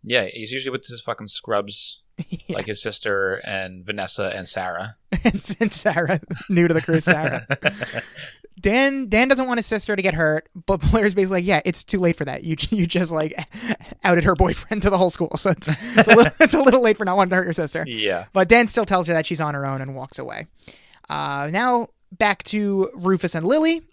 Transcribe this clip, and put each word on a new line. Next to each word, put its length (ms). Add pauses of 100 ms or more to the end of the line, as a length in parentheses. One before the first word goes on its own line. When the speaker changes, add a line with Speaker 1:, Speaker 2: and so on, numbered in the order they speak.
Speaker 1:
Yeah, 240
he's 200
usually 180
with 160
his 140
fucking 260
scrubs, 720 (160)
Speaker 2:
<laughs> 120
Yeah. 100 (180)
Speaker 1:
like 100
his 140
sister 640
and 400
Vanessa 480
and 160
Sarah. 480 (140)
Speaker 2:
<laughs> 140
And, 340
and 140
Sarah, 480 (280)
new 200
to 60
the 60
crew, 200
Sarah. 440 (160)
Speaker 1:
<laughs> 420 (580)
Speaker 2:
Dan, 500
Dan 180
doesn't 180
want 120
his 80
sister 300
to 60
get 120
hurt, 400
but 260
Blair's 340
basically 260
like, 60
"Yeah, 200
it's 180
too 140
late 180
for 80
that. 180
You, 140 (140)
you 160
just, 260
like, 220 (400)
<laughs> 300
outed 200
her 100
boyfriend 480
to 80
the 60
whole 140
school, 260
so 140
it's, 180
it's 400
a 80
little, 200
<laughs> 40
it's 140
a 60
little 200
late 160
for 80
not 140
wanting 120
to 60
hurt 80
your 80
sister." 340
Speaker 1:
Yeah. 460
Speaker 2:
But 160
Dan 200
still 180
tells 220
her 60
that 120
she's 160
on 120
her 120
own 160
and 120
walks 240
away. 280 (640)
Uh, 420
now 360 (240)
back 320
to 500
Rufus 400
and 120
Lily. 360 (100)